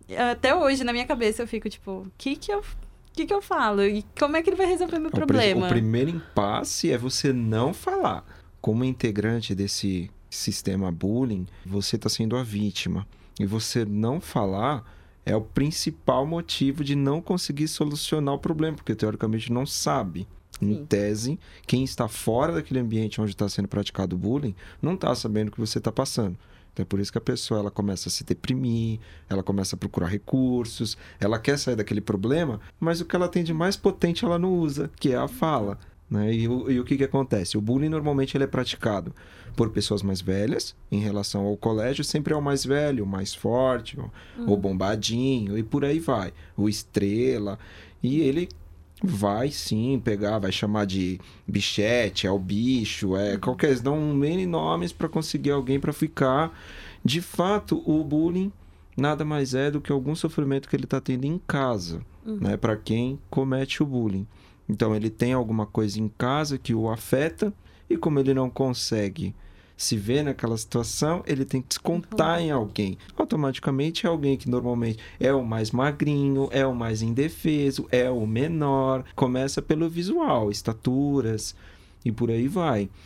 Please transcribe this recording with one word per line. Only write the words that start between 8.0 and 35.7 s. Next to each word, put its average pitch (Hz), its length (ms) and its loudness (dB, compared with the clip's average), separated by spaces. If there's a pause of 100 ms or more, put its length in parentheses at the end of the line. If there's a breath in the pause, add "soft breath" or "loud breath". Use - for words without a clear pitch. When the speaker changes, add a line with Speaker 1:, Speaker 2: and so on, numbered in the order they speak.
Speaker 2:
Como 113 240 2
integrante 113 680 0
desse 95 560 -2 (200)
sistema 98 640 -2
bullying, 101 520 0 (200 loud breath)
você 101 320 -2
tá 107 100 -2
sendo 113 300 0
a 131 60 -2
vítima. 101 640 -2 (320 soft breath)
E 104 80 0
você 110 380 0
não 110 380 0
falar 110 600 0 (440 soft breath)
é 98 100 0
o 113 60 2
principal 139 840 0
motivo 156 600 0
de 143 100 2
não 143 260 2
conseguir 156 460 0
solucionar 147 680 0
o 139 40 -4
problema, 156 380 0
porque, - 180 -2
teoricamente, 110 560 -2
não 123 140 0
sabe. 98 600 -2 (360)
Em 104 140 2
Speaker 1:
Sim. 147 100 -8
Speaker 2:
tese, 107 540 0 (280 loud breath)
quem 127 160 2
está 127 240 -2
fora 127 460 0
daquele 147 260 -2
ambiente 110 400 -2
onde 107 160 0
tá 101 140 0
sendo 101 180 -2
praticado 95 500 -2
bullying 110 380 0 (260 loud breath)
não 95 140 0
tá - 200 0
sabendo 107 340 -2
o - 20 -12
que - 80 -10
você 110 220 -2
tá 117 100 0
passando. 110 460 0 (340 soft breath)
Então, - 120 -4
é - 20 -4
por 98 160 -2
isso 98 100 -4
que - 60 -2
a 113 40 -4
pessoa, - 380 -2
ela 101 120 -2
começa 101 360 -2
a 92 40 -4
se - 120 -4
deprimir, 113 760 -2 (280 loud breath)
ela 98 160 -2
começa 98 320 -2
a 87 40 -6
procurar 92 280 -2
recursos, 120 880 0 (220 loud breath)
ela 107 200 2
quer 139 180 2
sair 127 180 0
daquele 104 240 -2
problema, 110 600 0 (180 loud breath)
mas 165 220 0
o 170 40 -6
que 180 120 -4
ela 175 100 2
tem 175 160 0
de 165 100 -2
mais 175 220 2
potente - 480 2
ela 175 160 2
não 185 140 4
usa, 156 440 0
que 139 140 2
é 123 60 4
a 131 100 0
fala, 123 500 0 (320 soft breath)